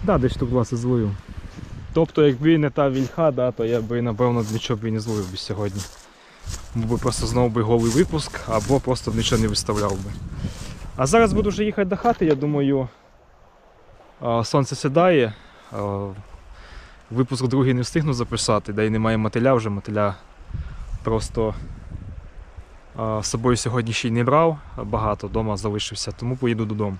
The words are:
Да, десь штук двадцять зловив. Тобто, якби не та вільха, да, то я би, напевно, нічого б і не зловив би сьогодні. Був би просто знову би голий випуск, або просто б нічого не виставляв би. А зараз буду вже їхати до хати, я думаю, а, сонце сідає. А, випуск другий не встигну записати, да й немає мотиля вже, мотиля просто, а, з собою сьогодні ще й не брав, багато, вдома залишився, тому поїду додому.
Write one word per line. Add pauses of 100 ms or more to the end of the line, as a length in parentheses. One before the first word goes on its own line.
Да,
десь
штук
двадцять
зловив. (800)
Тобто,
якби
не
та
вільха,
да,
то
я
би,
напевно,
нічого
б
і
не
зловив
би
сьогодні. (960)
Був
би
просто
знову
би
голий
випуск,
або
просто
б
нічого
не
виставляв
би. (840)
А
зараз
буду
вже
їхати
до
хати,
я
думаю, (1300)
а,
сонце
сідає. (380)
А, (1040)
випуск
другий
не
встигну
записати,
да
й
немає
мотиля
вже,
мотиля (880)
просто, (1400)
а,
з
собою
сьогодні
ще
й
не
брав, (200)
багато,
вдома
залишився,
тому
поїду
додому.